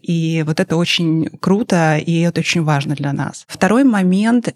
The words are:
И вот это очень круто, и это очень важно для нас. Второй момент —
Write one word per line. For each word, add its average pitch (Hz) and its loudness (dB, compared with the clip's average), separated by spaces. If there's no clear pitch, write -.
И 165 -2
вот 156 -2
это 175 -2
очень 165 0
круто, 170 2
и 165 -2
это 170 0
очень 165 -2
важно 151 0
для 143 -4
нас. - -8
Второй 214 2
момент — 214 2